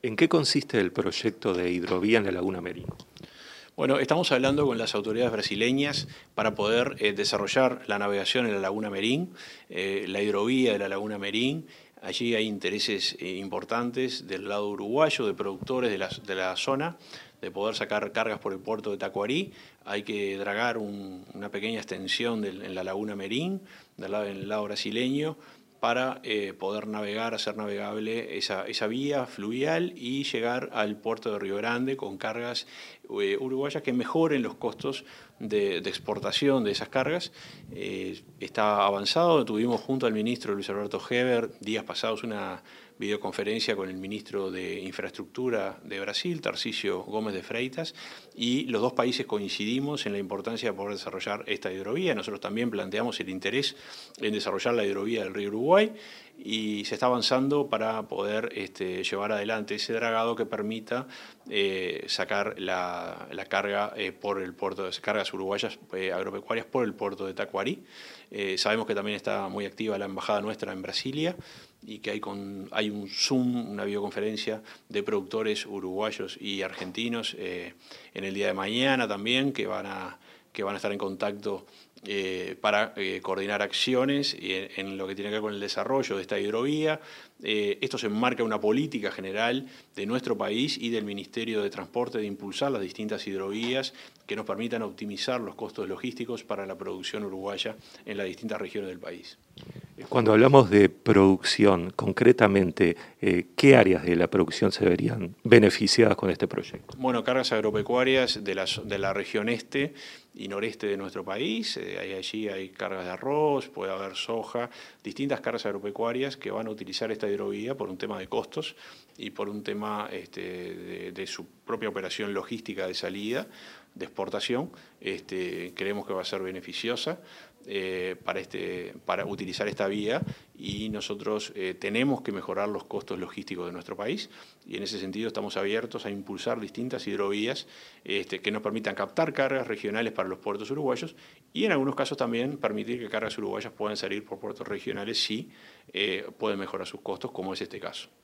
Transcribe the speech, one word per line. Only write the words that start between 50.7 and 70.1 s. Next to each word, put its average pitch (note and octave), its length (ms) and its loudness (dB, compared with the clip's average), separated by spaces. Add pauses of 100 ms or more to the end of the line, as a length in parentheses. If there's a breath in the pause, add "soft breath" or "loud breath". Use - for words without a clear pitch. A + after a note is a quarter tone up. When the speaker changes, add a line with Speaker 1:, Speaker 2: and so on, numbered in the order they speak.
Speaker 2:
de F#2 60 -6
poder G2+ 160 -4
desarrollar G2 520 -6
esta G2 280 -2
hidrovía. B2 420 0
Nosotros G2 240 -4
también A2+ 320 0
planteamos G#2 480 -2
el - 80 -4
interés G2 480 -2 (460 loud breath)
en G#2+ 120 0
desarrollar G#2 420 0
la G#2+ 100 2
hidrovía G2+ 400 0
del F#2+ 80 -8
río G2+ 160 -2
Uruguay E3+ 420 6 (460 loud breath)
y G#2+ 480 -2
se - 100 -4
está B2+ 120 2
avanzando C3+ 600 4
para A2 400 0
poder, G#2 480 -2
este, F#2 480 -4
llevar G#2 300 0
adelante G#2 420 -2
ese G#2 160 -2
dragado A2+ 460 2
que A#2 80 0
permita, A2+ 640 -4 (400 loud breath)
eh, F#3+ 580 0
sacar - 500 -2
la, F2+ 720 -4
la G2 160 -8
carga, G2+ 520 0
eh, F#2 160 -4
por G2 280 -2
el F2+ 120 -6
puerto G2 320 -4
de F#2 60 -4 (100)
cargas G#2 320 0
uruguayas, G2 460 -2 (140)
eh, F#2 200 -2
agropecuarias G2+ 520 -4
por B2+ 200 2
el G2+ 80 -2
puerto G2 320 -4
de F#2+ 80 -6
Tacuarí. G2+ 500 -2 (480 loud breath)
Eh, F#2+ 260 -2
sabemos A2 300 2
que A2 80 0
también G2+ 220 -2
está G2+ 320 -2
muy G2 160 -4
activa G2+ 320 -2
la G2+ 80 -2
embajada G2 340 0